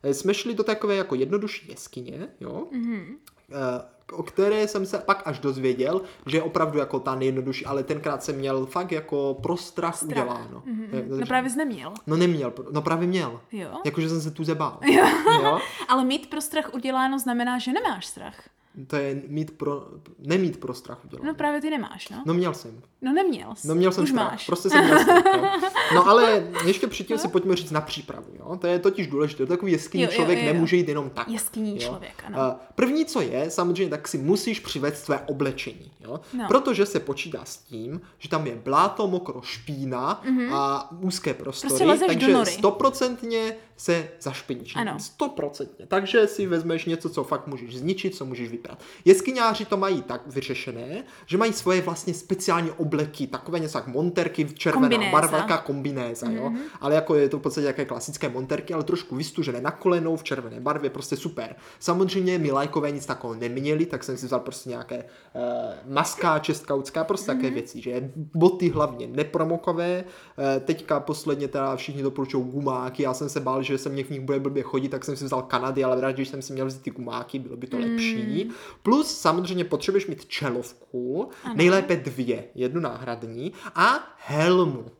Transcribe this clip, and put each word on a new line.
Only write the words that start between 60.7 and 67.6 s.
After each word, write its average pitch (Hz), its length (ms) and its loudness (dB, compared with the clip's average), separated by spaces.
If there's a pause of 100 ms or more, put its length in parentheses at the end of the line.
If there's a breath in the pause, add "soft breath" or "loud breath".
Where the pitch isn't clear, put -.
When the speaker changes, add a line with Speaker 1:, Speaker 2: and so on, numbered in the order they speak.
Speaker 1:
prostě 135 280 -4
super. 117 380 -8 (240 loud breath)
Samozřejmě 185 580 2
my 151 140 2
lajkové 147 400 0
nic 143 140 -8
takového 117 340 -8
neměli, 139 460 0
tak 151 180 -8
jsem 127 140 -6
si 131 80 -8
vzal 123 140 0
prostě 127 300 -10
nějaké, 120 360 -10 (300 loud breath)
eh, 120 380 -4 (120)
maskáče 151 680 0
skautská, 143 500 -2
prostě - 240 -2
také 131 180 0
Speaker 2:
Mhm. 131 80 0
Speaker 1:
věci, 117 280 -6